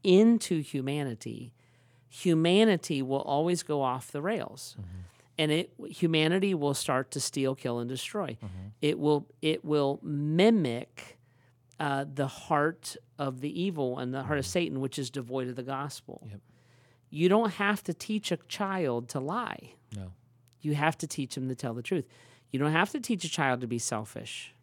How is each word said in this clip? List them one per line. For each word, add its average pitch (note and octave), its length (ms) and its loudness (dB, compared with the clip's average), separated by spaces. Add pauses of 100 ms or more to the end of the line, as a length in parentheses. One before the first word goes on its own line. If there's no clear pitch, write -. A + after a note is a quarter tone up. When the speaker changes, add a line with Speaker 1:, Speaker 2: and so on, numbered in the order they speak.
Speaker 1:
into G3+ 580 6
humanity, C3 920 -4 (560)
humanity E3+ 920 4
will C3+ 200 -2
always E3 420 0
go D3 180 0
off B2+ 300 -2
the C#3+ 100 -6
rails. F3+ 560 -6
Speaker 2:
Mm-hmm. G2 100 -12 (500)
Speaker 1:
And D#3 140 2
it, D#3+ 220 0 (140)
humanity E3+ 680 2
will C#3+ 200 2
start C3 380 0
to C#3 100 -4
steal, C3+ 340 0
kill, A#2+ 240 -4
and A#2+ 100 -4
destroy. C3 420 -6
Speaker 2:
Mm-hmm. F#2+ 360 -10 (140)
Speaker 1:
It D3 180 0
will, D3 260 2 (160)
it D#3 220 0
will C#3+ 400 2
mimic, D3+ 1120 2 (600)
uh, C#3 340 -2
the C#3 140 0
heart D#3 680 0 (200)
of C3 220 -4
the D3+ 240 -4
evil C#3+ 340 -2
and B2+ 160 -4
the C3+ 100 -6
heart D3 140 0
of C3+ 80 -2
Speaker 2:
Mm-hmm. - 60 -6
Speaker 1:
Satan, D#3+ 300 0
which C3+ 180 -4
is B2+ 100 -4
devoid B2+ 380 -6
of B2 80 -8
the B2+ 80 -8
gospel. C3+ 680 -10
Speaker 2:
Yep. G2+ 120 -14 (720)
Speaker 1:
You D#3 140 2
don't G#3 260 6
have G3+ 300 2
to F3 100 -4
teach - 380 -4
a E3 60 0 (100)
child D#3 600 -2
to C#3+ 100 -4
lie. F3+ 540 -6 (240)
Speaker 2:
No. F#2 140 -10 (500)
Speaker 1:
You D3 140 0
have D3+ 240 2
to D#3+ 80 -6
teach - 280 -6
them C3 140 -4
to B2+ 60 -4
tell A#2+ 180 -4
the A#2+ 80 -8
truth. D3+ 240 -2 (460)
You C3 80 -2
don't D3 120 4
have F3 200 4
to D4 100 -6
teach G3+ 240 -2
a D#3+ 40 -6
child C3 320 2
to B2 60 -6
be A#2 120 -2
selfish. A2 840 -8